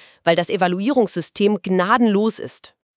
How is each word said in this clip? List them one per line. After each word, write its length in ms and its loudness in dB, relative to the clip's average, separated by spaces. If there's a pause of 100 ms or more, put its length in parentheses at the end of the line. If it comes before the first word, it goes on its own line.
(260)
weil 100 4
das 140 0
Evaluierungssystem 1120 0
gnadenlos 760 2
ist. 360 -14 (220)